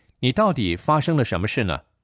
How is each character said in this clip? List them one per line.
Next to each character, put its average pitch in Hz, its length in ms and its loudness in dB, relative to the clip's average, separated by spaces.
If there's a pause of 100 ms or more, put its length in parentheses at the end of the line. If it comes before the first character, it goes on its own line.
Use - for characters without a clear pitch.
(220)
你 127 100 2
到 208 220 2
底 98 200 0
发 151 240 0
生 165 200 0
了 123 80 2
什 92 120 -2
么 90 80 -2
事 107 200 -2
呢？ 76 160 -2 (220)